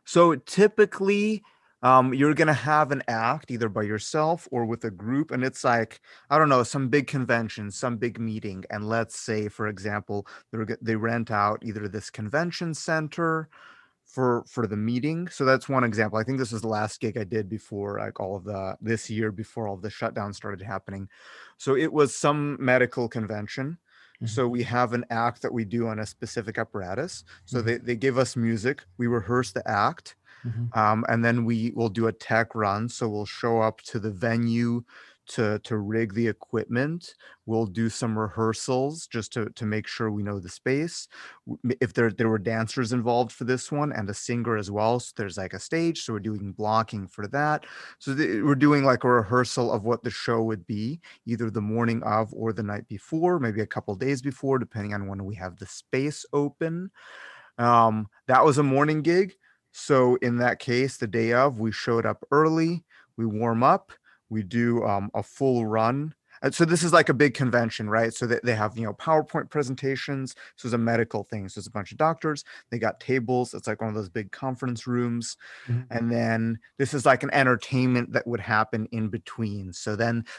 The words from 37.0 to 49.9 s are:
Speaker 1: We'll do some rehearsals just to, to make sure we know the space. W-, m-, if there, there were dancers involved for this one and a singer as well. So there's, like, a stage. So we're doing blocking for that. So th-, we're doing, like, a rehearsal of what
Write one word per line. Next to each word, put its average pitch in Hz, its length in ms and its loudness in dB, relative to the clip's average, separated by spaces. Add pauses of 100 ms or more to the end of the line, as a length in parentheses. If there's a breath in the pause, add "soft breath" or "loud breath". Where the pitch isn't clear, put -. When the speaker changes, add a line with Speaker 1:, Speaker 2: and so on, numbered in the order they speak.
Speaker 1:
We'll 113 200 0
do 110 220 -2
some 110 280 -2
rehearsals 120 920 -2
just - 240 -8
to, 110 180 -4
to - 160 -8
make 107 220 -4
sure 110 240 -4
we 104 100 -4
know 101 160 -6
the 87 100 -12
space. 147 600 -4 (360 loud breath)
W-, - 200 -10
m-, 120 160 0
if 123 120 0
there, 117 200 2
there 113 160 0
were 110 100 2
dancers 113 540 -2
involved 120 400 0
for - 100 -12
this 127 300 -2
one 147 200 -2
and 101 160 -4
a 107 60 -8
singer 117 420 -2
as 101 140 -4
well. 110 300 2
So - 160 -14
there's, 98 220 -6
like, 92 160 -8
a 95 40 -10
stage. 165 460 -2
So 120 80 -6
we're 104 80 -4
doing 101 320 -6
blocking 107 560 -2
for 104 180 -10
that. 151 400 -2 (320 loud breath)
So 135 160 -4
th-, 113 300 0
we're 143 100 4
doing, 143 300 4
like, 123 180 4
a 127 80 4
rehearsal 120 640 2
of 107 100 0
what 117 220 -2